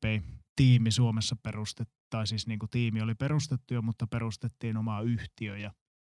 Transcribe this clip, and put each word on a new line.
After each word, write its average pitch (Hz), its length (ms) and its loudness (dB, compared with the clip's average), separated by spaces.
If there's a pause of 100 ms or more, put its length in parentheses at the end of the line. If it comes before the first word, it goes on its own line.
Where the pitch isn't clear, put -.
Pay-tiimi 113 880 4
Suomessa 113 520 2
perustet-, 107 460 -8 (200)
tai 110 180 -4
siis 110 200 -4
niinku 107 200 -4
tiimi 113 340 0
oli 110 140 0
perustettu 139 580 -2
jo, 120 80 0
mutta 113 260 -2
perustettiin 113 720 -4
oma 110 240 -2
yhtiö, 110 560 -4
ja 104 140 -8 (340)